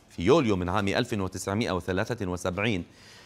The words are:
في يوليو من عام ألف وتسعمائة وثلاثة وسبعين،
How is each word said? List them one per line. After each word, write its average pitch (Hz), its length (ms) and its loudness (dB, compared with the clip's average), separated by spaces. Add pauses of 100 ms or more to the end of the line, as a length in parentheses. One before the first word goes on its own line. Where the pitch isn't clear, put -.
في - 140 -8
يوليو 117 320 6
من 90 140 0
عام 98 180 0
ألف 104 260 0
وتسعمائة 98 580 -2
وثلاثة 95 540 -2
وسبعين، 92 580 -2 (420)